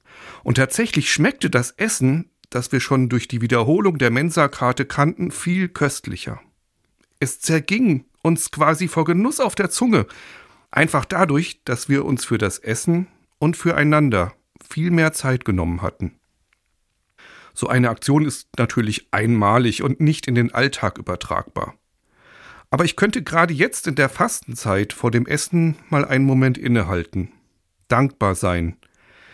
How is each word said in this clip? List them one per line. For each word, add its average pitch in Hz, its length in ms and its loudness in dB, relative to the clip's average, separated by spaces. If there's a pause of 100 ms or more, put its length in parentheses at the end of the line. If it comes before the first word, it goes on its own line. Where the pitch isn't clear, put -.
(420)
Und 123 140 0
tatsächlich 143 560 0
schmeckte 151 380 0
das 123 220 0
Essen, 160 580 0 (180)
das - 240 -6
wir 131 80 0
schon 131 280 0
durch 120 200 -2
die 117 140 -4
Wiederholung 143 560 2
der 123 120 2
Mensakarte 139 760 0
kannten, - 440 0
viel 180 380 -2
köstlicher. - 720 -6 (800)
Es - 200 -4
zerging 160 680 0 (160)
uns 117 280 0
quasi 156 380 0
vor 160 160 0
Genuss 202 360 0
auf 226 140 0
der 190 140 -2
Zunge, 214 380 2 (640)
einfach 151 340 0
dadurch, 170 600 0
dass - 240 -4
wir 139 160 2
uns - 200 -2
für 113 140 0
das 101 200 -2
Essen 170 480 -2 (320)
und 160 180 0
füreinander 147 760 2 (340)
viel 170 240 -4
mehr 160 220 2
Zeit 131 320 -2
genommen 87 380 -2
hatten. - 360 -6 (1300)
So - 160 -6
eine 123 220 2
Aktion 143 340 2
ist - 320 -6
natürlich 113 540 -2
einmalig 113 720 2
und 139 180 -2
nicht 156 260 2
in 127 80 0
den 120 200 2
Alltag 117 420 -2
übertragbar. - 800 -8 (960)
Aber 160 160 2
ich - 100 -4
könnte 208 260 0
gerade 165 300 0
jetzt 165 340 -2
in 139 100 -2
der 139 120 2
Fastenzeit 107 840 -2
vor 120 160 -2
dem 120 160 2
Essen 165 500 0 (140)
mal 143 160 2
einen 135 180 2
Moment 131 320 4
innehalten, 92 720 -2 (580)
dankbar 117 460 0
sein, 87 440 -2 (560)